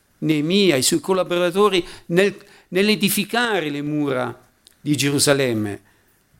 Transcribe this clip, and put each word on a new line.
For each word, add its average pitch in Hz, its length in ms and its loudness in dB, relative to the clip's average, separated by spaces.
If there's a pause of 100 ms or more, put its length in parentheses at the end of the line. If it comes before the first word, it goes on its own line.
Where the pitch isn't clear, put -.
(200)
Neemia, 156 560 2
i 131 60 0
suoi 156 200 0
collaboratori, 180 840 0 (220)
nel, 190 280 2 (340)
nell'edificare 202 1000 0
le 143 120 -6
mura 143 540 -4 (440)
di 143 160 -2
Gerusalemme. 131 840 0 (580)